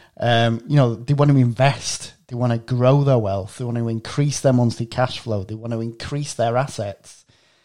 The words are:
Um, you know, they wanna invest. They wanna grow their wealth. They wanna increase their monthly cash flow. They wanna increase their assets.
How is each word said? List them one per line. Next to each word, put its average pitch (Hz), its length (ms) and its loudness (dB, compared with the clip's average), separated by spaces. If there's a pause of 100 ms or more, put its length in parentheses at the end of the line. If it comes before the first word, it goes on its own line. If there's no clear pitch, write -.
(180)
Um, 117 480 2
you 147 100 0
know, 120 180 4
they 123 200 -2
wanna 143 200 4
invest. 127 800 0 (140)
They 127 60 -12
wanna 120 240 0
grow 127 460 2
their 135 140 4
wealth. 98 400 -4
They 127 60 -8
wanna 117 220 -4
increase 131 540 -4
their 139 120 4
monthly 120 340 2
cash - 340 -4
flow. 104 240 -6
They 107 100 -10
wanna 117 260 -8
increase 143 540 -8
their 117 220 0
assets. - 680 -8 (400)